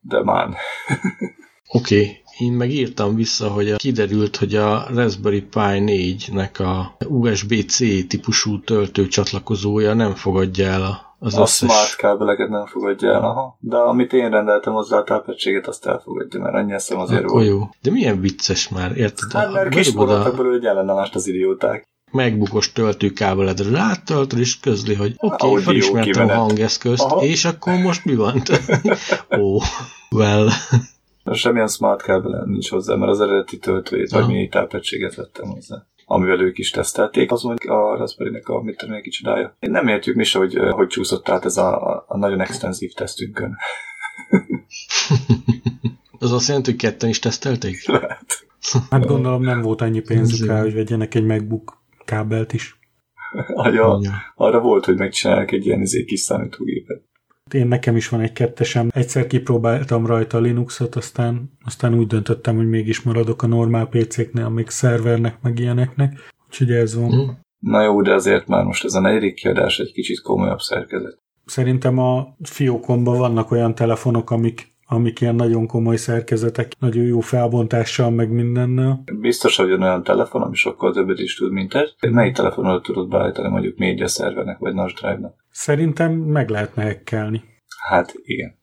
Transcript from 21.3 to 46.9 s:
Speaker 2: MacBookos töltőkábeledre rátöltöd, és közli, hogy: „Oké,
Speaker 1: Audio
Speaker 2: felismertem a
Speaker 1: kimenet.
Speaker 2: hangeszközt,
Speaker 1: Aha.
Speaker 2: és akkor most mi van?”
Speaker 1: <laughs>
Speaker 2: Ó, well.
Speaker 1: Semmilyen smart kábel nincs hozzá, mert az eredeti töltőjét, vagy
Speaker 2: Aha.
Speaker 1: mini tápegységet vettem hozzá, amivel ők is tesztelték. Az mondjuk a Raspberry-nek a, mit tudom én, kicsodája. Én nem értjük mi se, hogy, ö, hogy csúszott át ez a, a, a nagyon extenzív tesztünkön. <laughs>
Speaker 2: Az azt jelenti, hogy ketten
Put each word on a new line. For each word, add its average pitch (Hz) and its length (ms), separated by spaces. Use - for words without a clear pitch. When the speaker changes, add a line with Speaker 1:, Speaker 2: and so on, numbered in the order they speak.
Speaker 2:
MacBookos 107 640
töltőkábeledre 98 960
rátöltöd, 151 680
és 123 220
közli, 110 340
hogy: 101 220
„Oké, - 300
Speaker 1:
Audio 101 160
Speaker 2:
felismertem 110 480
a - 20
Speaker 1:
kimenet. 107 240
Speaker 2:
hangeszközt, 113 680
Speaker 1:
Aha. 135 220
Speaker 2:
és 160 200
akkor 170 340
most 180 260
mi 151 100
van?” 120 280
Speaker 1:
<laughs> - 500
Speaker 2:
Ó, 101 200
well. 107 380
Speaker 1:
Semmilyen 117 360
smart 101 340
kábel - 420
nincs - 260
hozzá, 107 240
mert 101 160
az 101 100
eredeti 98 380
töltőjét, 95 520
vagy 107 120
Speaker 2:
Aha. 120 100
Speaker 1:
mini 95 160
tápegységet - 680
vettem - 340
hozzá, - 380
amivel 92 360
ők 92 180
is - 120
tesztelték. - 640
Az 117 100
mondjuk 117 280
a 107 260
Raspberry-nek 110 520
a, 110 140
mit 110 140
tudom 110 180
én, 104 80
kicsodája. - 560
Én - 120
nem - 180
értjük 104 280
mi 113 80
se, - 140
hogy, 92 180
ö, 95 140
hogy 98 160
csúszott - 420
át - 160
ez 90 120
a, - 380
a, - 140
a - 80
nagyon 98 240
extenzív - 520
tesztünkön. - 640
<laughs> - 1200
Speaker 2:
Az 120 140
azt 120 160
jelenti, 135 220
hogy 120 100
ketten 113 280